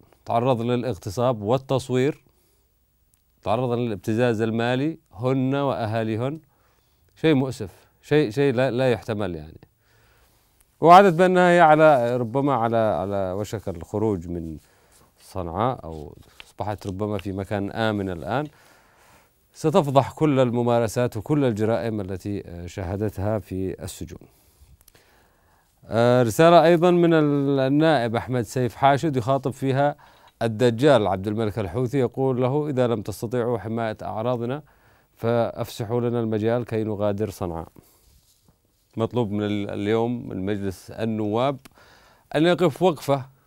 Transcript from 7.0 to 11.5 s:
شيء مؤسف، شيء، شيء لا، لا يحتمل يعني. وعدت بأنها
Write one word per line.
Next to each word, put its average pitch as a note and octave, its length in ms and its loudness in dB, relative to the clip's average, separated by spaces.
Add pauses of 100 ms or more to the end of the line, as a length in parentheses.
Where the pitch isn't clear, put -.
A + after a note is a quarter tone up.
شيء D#3+ 180 2
مؤسف، B2+ 540 -4 (140)
شيء، D3 280 2
شيء C#3 240 2
لا، B2+ 180 2
لا B2+ 200 0
يحتمل G#2 440 -4
يعني. D#2 240 -16 (1200)
وعدت F3+ 320 10
بأنها F3+ 380 4